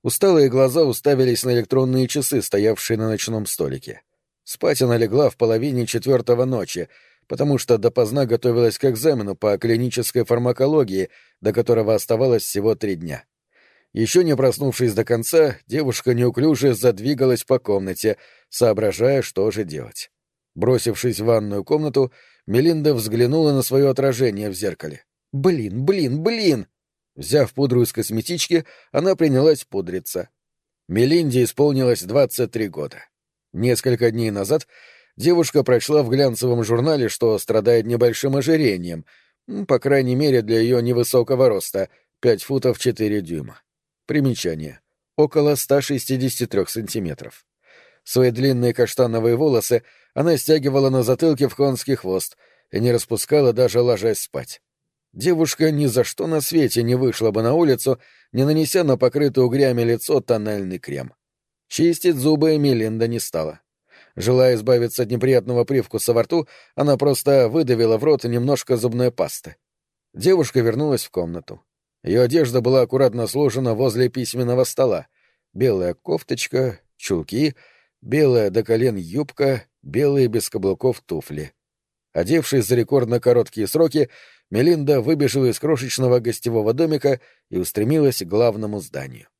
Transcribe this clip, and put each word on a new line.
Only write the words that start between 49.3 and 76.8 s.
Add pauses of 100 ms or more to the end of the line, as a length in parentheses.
волосы (300)
она
стягивала
на
затылке
в
конский
хвост (340)
и
не
распускала,
даже
ложась
спать. (540)
Девушка
ни
за
что
на
свете
не
вышла
бы
на
улицу, (320)
не
нанеся
на
покрытое
угрями
лицо
тональный
крем. (560)
Чистить
зубы
Мелинда
не
стала. (560)
Желая
избавиться
от
неприятного
привкуса
во
рту, (260)
она
просто
выдавила
в
рот
немножко
зубной
пасты. (580)
Девушка
вернулась
в
комнату. (400)
Ее
одежда
была
аккуратно
сложена
возле
письменного
стола. (460)
Белая
кофточка, (160)